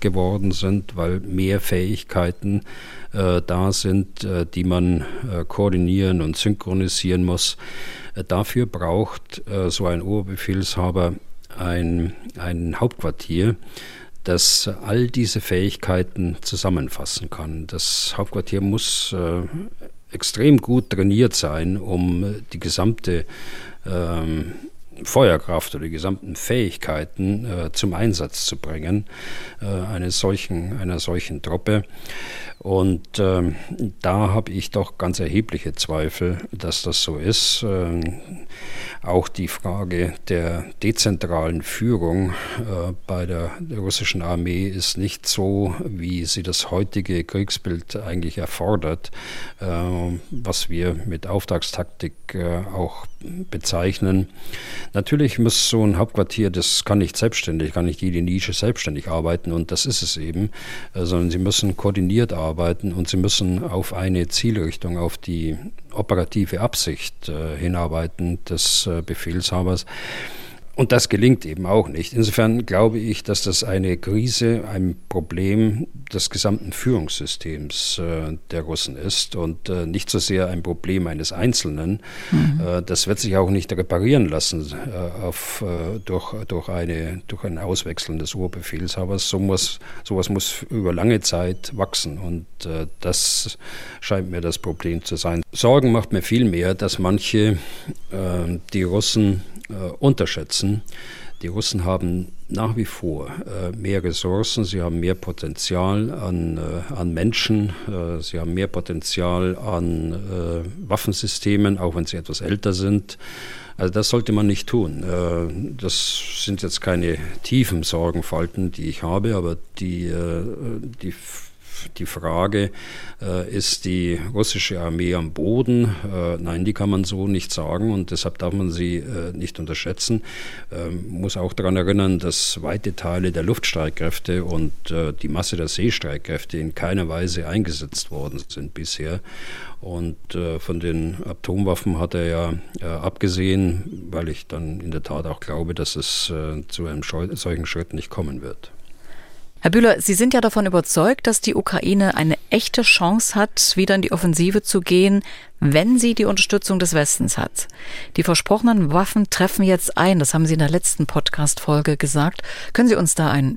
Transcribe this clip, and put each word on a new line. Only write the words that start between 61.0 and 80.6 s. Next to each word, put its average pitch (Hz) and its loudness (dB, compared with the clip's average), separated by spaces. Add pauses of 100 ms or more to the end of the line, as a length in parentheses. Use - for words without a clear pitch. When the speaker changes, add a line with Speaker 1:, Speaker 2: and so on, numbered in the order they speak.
Speaker 1:
sondern 87 2
sie 90 0
müssen 95 2
koordiniert 101 2
arbeiten 85 0
und 87 -2
sie - 0
müssen 95 2
auf 92 -4
eine 90 2
Zielrichtung, 87 0
auf 85 -2
die 82 -2 (360)
operative 92 2
Absicht, - -2
äh, 78 -4
hinarbeiten 85 -2
des, - 2
äh, 82 0
Befehlshabers. 90 0 (880)
Und 127 2
das 120 6
gelingt 117 6
eben 82 -6
auch 101 6
nicht. 82 -6
Insofern 113 4
glaube 110 4
ich, 107 -2
dass 101 0
das 95 0
eine 95 2
Krise, 113 2
ein 92 0 (140)
Problem 101 2 (240)
des - -2
gesamten 98 0
Führungssystems, 78 -2
äh, 80 -4 (120)
der 85 -2
Russen 76 -4
ist - -2
und, 82 -4
äh, 90 -2
nicht 87 -4
so - 0
sehr 92 2
ein 87 -4